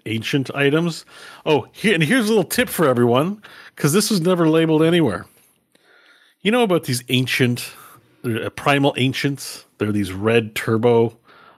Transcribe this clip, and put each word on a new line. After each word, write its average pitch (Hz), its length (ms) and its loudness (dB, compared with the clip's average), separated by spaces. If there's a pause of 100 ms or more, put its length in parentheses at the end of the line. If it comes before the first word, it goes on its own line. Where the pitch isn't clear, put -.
ancient 113 500 -4
items. 156 520 0 (400)
Oh, 151 260 0
here, 202 220 0
and 165 80 2
here's 156 240 2
a - 20 -4
little 214 160 2
tip - 240 -2
for 165 180 0
everyone, 127 540 2 (360)
'cause 147 180 0
this 208 160 0
was 202 100 0
never 170 260 0
labeled 160 360 2
anywhere. 156 420 0 (1200)
You 196 80 0
know 247 140 2
about 180 200 0
these 123 240 -4
ancient, 127 640 0 (520)
uh, 110 280 -6
primal 139 480 0
ancients? 131 640 -4 (140)
They're 104 120 -2
these 101 220 -2
red 107 420 0
turbo 117 600 2 (420)